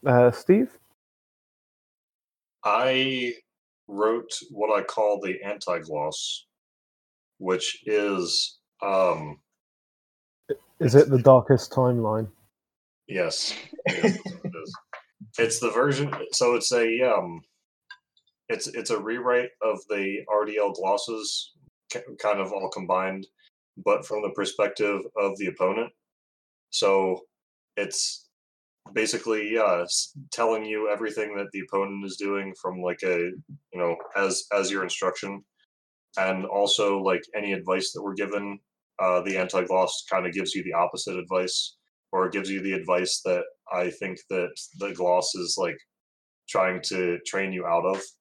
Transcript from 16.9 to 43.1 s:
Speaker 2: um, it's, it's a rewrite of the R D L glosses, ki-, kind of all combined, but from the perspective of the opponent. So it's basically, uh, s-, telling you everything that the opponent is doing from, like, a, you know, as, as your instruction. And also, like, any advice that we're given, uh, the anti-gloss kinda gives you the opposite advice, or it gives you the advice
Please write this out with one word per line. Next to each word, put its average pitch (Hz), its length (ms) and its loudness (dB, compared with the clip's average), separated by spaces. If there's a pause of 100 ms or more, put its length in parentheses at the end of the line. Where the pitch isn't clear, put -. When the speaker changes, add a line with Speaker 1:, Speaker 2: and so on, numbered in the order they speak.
Speaker 2:
um, 90 400 0 (1080)
it's, 113 180 -4
it's 117 240 -6
a 110 80 0
rewrite 123 500 0 (140)
of 107 160 0 (100)
the 101 300 -2 (100)
R 104 160 2
D 107 120 -4
L 101 160 2
glosses, 104 800 -4 (380)
ki-, 123 100 -8 (200)
kind 104 180 2
of 95 140 -2
all 95 160 -4
combined, 95 560 -2 (580)
but 104 220 2
from 107 160 -4
the 104 140 -2
perspective 101 640 -2 (160)
of 98 200 0
the 98 100 -4
opponent. 98 440 -2 (800)
So 95 520 2 (540)
it's - 540 -6 (640)
basically, 110 640 -2
uh, 95 260 4
s-, - 320 -4 (160)
telling 113 340 0
you 107 240 -2
everything 107 460 -4
that 101 160 -6
the 98 100 -8
opponent 98 440 -4
is 95 100 -10
doing 98 460 -4
from, 92 200 -6
like, 90 220 -4
a, 90 140 0
you - 600 -8
know, 85 160 0 (200)
as, 98 380 -2
as 98 180 0
your 98 120 -2
instruction. 95 600 -6 (760)
And 95 280 0
also, 101 540 2
like, 95 240 0 (120)
any 104 180 -4
advice 92 400 -2
that - 100 -10
we're 98 100 -4
given, 101 460 -6 (400)
uh, 92 220 2
the 95 160 -2
anti-gloss 92 760 0
kinda 92 200 0
gives 92 220 -4
you 95 100 -6
the 85 100 -8
opposite 87 440 -2
advice, 90 580 -2 (360)
or 92 140 2
it 87 60 -2
gives 95 180 -4
you 98 120 -4
the 95 120 -2
advice 90 520 0